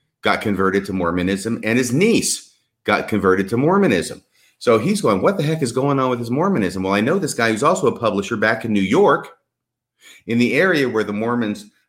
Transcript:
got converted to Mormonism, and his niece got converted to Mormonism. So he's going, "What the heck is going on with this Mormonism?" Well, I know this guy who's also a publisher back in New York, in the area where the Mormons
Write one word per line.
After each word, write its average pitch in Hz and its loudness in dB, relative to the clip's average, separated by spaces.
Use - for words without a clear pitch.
got 104 0
converted 98 0
to 98 -8
Mormonism, 90 -2
and 117 0
his 120 -2
niece - 0
got - 0
converted 95 2
to 117 -2
Mormonism. 147 0
So 120 4
he's 190 -2
going, 101 2
"What 190 2
the 151 -2
heck 156 -2
is 117 0
going 135 0
on 127 0
with 120 -2
this 117 -6
Mormonism?" 120 -2
Well, 95 0
I 101 2
know 156 0
this 151 -4
guy 113 0
who's 110 -2
also 147 2
a 113 0
publisher 104 -2
back 110 0
in 113 -4
New 101 2
York, 143 2
in 117 0
the 120 2
area 156 2
where 110 0
the 101 -6
Mormons 110 -4